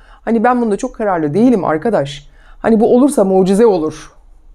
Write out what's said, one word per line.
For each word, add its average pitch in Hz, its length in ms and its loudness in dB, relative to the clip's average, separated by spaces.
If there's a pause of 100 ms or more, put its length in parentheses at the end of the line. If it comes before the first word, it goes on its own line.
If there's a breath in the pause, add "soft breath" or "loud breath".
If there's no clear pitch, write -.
(260 loud breath)
hani 220 180 -2
ben 247 180 0
bunda 208 160 -2
çok 254 180 -8
kararlı 175 380 -2
değilim 226 320 2
arkadaş. 156 640 -4 (300 soft breath)
Hani 214 200 0
bu 240 160 2
olursa 247 280 2
mucize 190 420 2
olur 165 500 -2 (400)